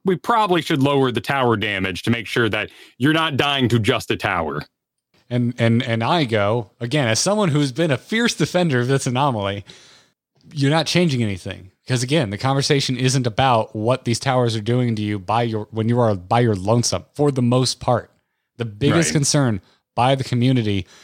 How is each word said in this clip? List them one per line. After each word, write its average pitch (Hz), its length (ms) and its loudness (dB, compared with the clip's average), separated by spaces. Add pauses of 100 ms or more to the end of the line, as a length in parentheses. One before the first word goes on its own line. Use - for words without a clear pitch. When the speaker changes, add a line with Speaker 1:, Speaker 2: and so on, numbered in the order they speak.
Speaker 1:
we 185 120 2
probably 214 460 0
should 147 200 0
lower 135 280 4
the 117 100 -2
tower 127 360 2
damage 95 480 -4
to 113 60 0
make 117 180 -2
sure 117 220 0
that 107 200 -4 (280)
you're 139 160 2
not 160 220 0
dying 139 340 2
to 120 100 2
just 113 300 -2
a 110 60 0
tower. 82 460 -4 (680)
Speaker 2:
And, 123 280 -2
and, 117 240 2
and 117 220 -2
I 160 200 0
go, 110 460 0 (100)
again, 120 280 0
as 110 100 2
someone 202 300 0
who's 143 240 0
been 160 180 -2
a 127 80 0
fierce 226 360 -2
defender 165 460 0
of 120 80 -2
this 139 180 0
anomaly, 113 580 -2 (880)
you're 139 180 0
not 160 160 0
changing 156 360 2
anything. 95 500 -6 (160)
'Cause 127 140 0
again, 127 280 0
the 104 80 -6
conversation 135 600 0
isn't 127 280 0
about 117 480 0
what 113 300 -2
these 117 160 -2
towers 127 340 0
are 113 60 -4
doing 120 340 0
to 104 80 -4
you 104 160 -4
by 107 240 -2
your, 110 280 -4
when 110 180 -2
you 120 100 2
are 110 160 2
by 92 260 0
your 117 140 2
lonesome, 98 600 0
for 147 180 2
the 127 100 -2
most 123 380 0
part. 120 300 -2 (480)
The 117 80 -4
biggest 147 420 0
Speaker 1:
Right. - 60 -4
Speaker 2:
concern 139 460 2 (360)
by 127 180 2
the 135 100 -2
community 120 600 0 (180)